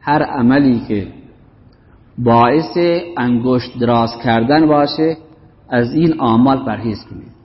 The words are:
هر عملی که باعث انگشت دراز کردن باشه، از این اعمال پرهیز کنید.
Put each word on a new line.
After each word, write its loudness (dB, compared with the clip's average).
هر 0
عملی 2
که -4
باعث 2
انگشت -2
دراز 0
کردن 2
باشه، 0
از 0
این 0
اعمال 2
پرهیز -6
کنید. -18